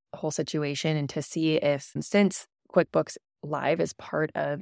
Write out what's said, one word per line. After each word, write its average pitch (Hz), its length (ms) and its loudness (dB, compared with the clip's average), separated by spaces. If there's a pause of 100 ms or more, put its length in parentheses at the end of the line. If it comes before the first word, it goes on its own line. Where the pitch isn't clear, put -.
(140)
whole 156 180 -4
situation 151 640 0
and 147 120 0
to 151 120 -4
see 160 340 0
if, 143 460 0
since - 460 2 (260)
QuickBooks - 420 2 (280)
Live 147 360 0
is - 140 0
part - 420 -4
of 147 260 -2